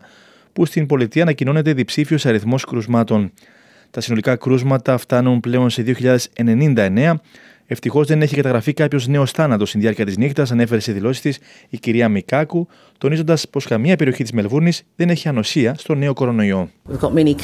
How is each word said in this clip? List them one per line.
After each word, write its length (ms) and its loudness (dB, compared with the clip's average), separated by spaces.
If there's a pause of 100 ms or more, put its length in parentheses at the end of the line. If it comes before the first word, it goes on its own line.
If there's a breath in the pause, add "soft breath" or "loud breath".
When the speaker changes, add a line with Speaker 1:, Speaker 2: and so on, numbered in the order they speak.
(540 soft breath)
Speaker 1:
που 120 2
στην 200 -2
πολιτεία 360 0
ανακοινώνεται 520 2
διψήφιος 520 0
αριθμός 400 0
κρουσμάτων. 680 0 (600 soft breath)
Τα 100 -8
συνολικά 340 0
κρούσματα 600 0
φτάνουν 420 0
πλέον 300 0
σε 120 -4
δύο 120 -2
χιλιάδες 400 2
ενενήντα 480 2
εννέα. 400 2 (440 soft breath)
Ευτυχώς 420 -2
δεν 140 2
έχει 140 0
καταγραφεί 380 0
κάποιος 340 -2
νέος 240 2
θάνατος 380 0
στη 100 -2
διάρκεια 260 0
της 120 -4
νύχτας, 340 0
ανέφερε 280 2
σε 120 -4
δηλώσεις 300 -2
της 180 -4 (300 loud breath)
η 80 -10
κυρία 320 0
Μικάκου, 580 -2 (300 soft breath)
τονίζοντας 520 0
πως 160 -6
καμία 300 0
περιοχή 280 0
της 80 -6
Μελβούρνης 520 0 (120)
δεν 140 0
έχει 180 -2
ανοσία 500 0
στο 180 -4
νέο 180 0
κορονοϊό. 560 0 (220)
Speaker 2:
We've 80 -8
got 140 -2
many 300 4